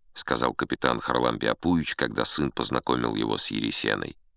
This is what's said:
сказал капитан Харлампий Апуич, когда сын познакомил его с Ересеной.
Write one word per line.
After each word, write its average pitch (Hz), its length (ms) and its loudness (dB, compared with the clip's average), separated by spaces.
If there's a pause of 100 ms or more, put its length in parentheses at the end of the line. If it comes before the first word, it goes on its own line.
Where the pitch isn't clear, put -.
(140)
сказал 60 400 0
капитан 60 460 0
Харлампий 58 500 0
Апуич, 82 460 0
когда 57 280 0
сын 69 280 0
познакомил 60 640 0
его 53 200 -2
с - 120 -4
Ересеной. 53 680 -2 (200)